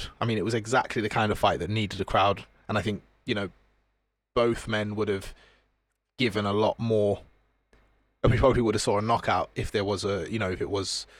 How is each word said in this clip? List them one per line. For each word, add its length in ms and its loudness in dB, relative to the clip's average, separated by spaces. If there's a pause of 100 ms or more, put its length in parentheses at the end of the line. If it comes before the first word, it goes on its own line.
(200)
I 60 -2
mean, 120 0
it 60 -2
was 120 0
exactly 460 0
the 80 -2
kind 220 0
of 60 -2
fight 220 2
that 100 -4
needed 320 -2
a 40 -4
crowd. 400 2 (220)
And 100 -2
I 40 0
think, 220 -4 (220)
you 100 -4
know, 140 -4 (840)
both 320 2
men 280 -2
would 140 0
have 240 -4 (840)
given 280 0
a 80 0
lot 260 2
more. 420 2 (1000)
And 120 6
we 40 2
probably 240 4
would 140 2
have 60 -2
saw 160 0
a 40 0
knockout 540 0
if 160 -4
there 140 0
was 180 -2
a, 260 -2
you 100 -4
know, 120 -2
if 80 -4
it 100 -4
was, 380 -4 (120)